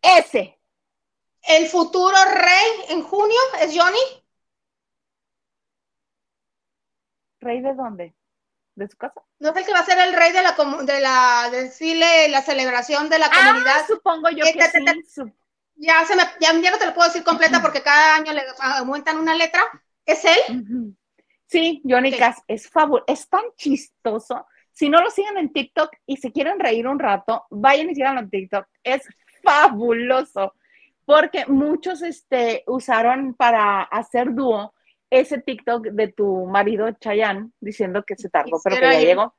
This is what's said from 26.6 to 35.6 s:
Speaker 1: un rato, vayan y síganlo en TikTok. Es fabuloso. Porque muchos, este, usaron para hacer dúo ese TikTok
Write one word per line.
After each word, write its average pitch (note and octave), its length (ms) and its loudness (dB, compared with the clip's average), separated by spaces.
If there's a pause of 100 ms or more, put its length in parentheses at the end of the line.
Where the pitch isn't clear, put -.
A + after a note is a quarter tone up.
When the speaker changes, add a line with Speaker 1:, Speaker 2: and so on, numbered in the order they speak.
Speaker 1:
un C#4 120 -4
rato, A3 500 -4
vayan C#4 400 2
y D#4+ 60 -6
síganlo C4+ 260 -2
en G3 80 -14
TikTok. G3 360 -6 (180)
Es C4 180 -4 (420)
fabuloso. A#3+ 1120 0 (520)
Porque D4+ 420 2
muchos, D4 540 -2
este, B3+ 680 -4
usaron B3 640 -2
para G#3+ 480 2
hacer A#3+ 520 -4
dúo A3+ 400 -4 (360)
ese C4 320 0
TikTok A#3 460 -6